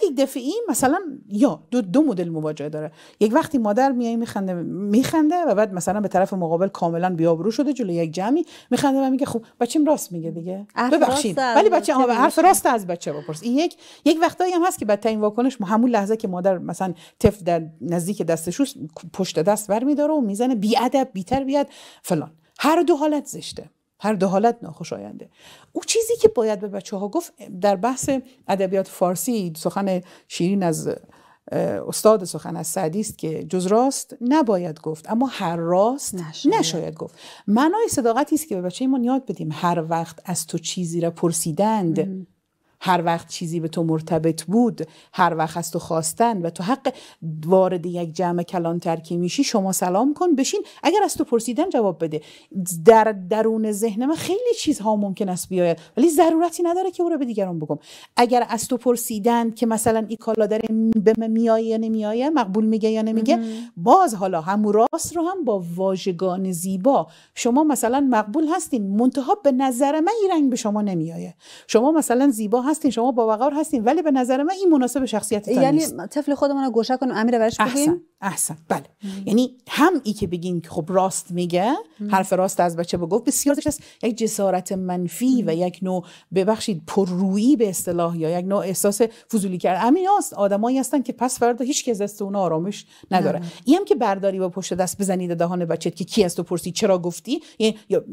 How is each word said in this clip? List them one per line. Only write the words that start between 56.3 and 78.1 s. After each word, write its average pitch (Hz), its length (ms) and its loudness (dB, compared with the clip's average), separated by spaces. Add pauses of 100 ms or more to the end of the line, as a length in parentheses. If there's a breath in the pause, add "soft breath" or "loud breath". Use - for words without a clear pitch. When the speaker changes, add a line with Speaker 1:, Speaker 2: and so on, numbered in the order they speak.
Speaker 1:
نداره 359 280 0
که 359 120 -4
او 339 60 0
رو 330 100 -2
به 277 60 -2
دیگران 196 340 -4
بگم. 156 200 -4 (380 loud breath)
اگر 240 320 4
از 220 200 -4
تو 254 80 0
پرسیدن 233 720 0
که 226 160 -2
مثلاً 220 420 0
این 226 80 -6
کالا 220 300 0
داره 214 160 0 (420)
به 220 140 6
من 226 120 -4
میایه 226 360 2
یا 226 100 0
نمیایه، 220 540 -2
مقبول 220 340 0
میگه 220 260 2
یا 220 120 0
نمیگه، 220 340 2
Speaker 2:
مهم. 226 400 -8
Speaker 1:
باز 254 380 4
حالا 185 260 -2
همون 202 320 0
راست 285 440 0
رو 349 60 0
هم 359 220 -2
با 202 200 0 (120)
واژگان 190 760 -2
زیبا، 190 540 0 (280 loud breath)
شما 247 300 2
مثلاً 269 460 2
مقبول 240 420 0
هستین، 226 440 -2
منتها 254 380 2 (100)
به 277 80 4
نظر 269 480 0
من 349 120 2 (100)
این 381 80 2
رنگ 302 200 2
به 240 60 0
شما 214 260 -2
نمیایه، 175 520 -4 (320 loud breath)
شما 240 260 4
مثلاً 277 360 2
زیبا 220 340 0
هستین، 294 280 0
شما 233 220 0
با 226 160 2
وقار 220 280 0
هستین، 294 280 -2
ولی 302 180 2
به 311 80 0
نظر 262 320 2
من 339 120 0
این 381 140 0
مناسب 262 360 2
شخصیتتان 214 580 0
Speaker 2:
یعنی 269 160 4
Speaker 1:
نیست. 240 280 -4
Speaker 2:
طفل 285 280 -2
خودمون 277 300 0
رو 262 60 0
گوشه 226 260 0
کنیم، 254 180 -2
امیر 233 240 2
برش 226 220 2
بگیم؟ 214 100 4
Speaker 1:
احسن، 302 300 0 (200)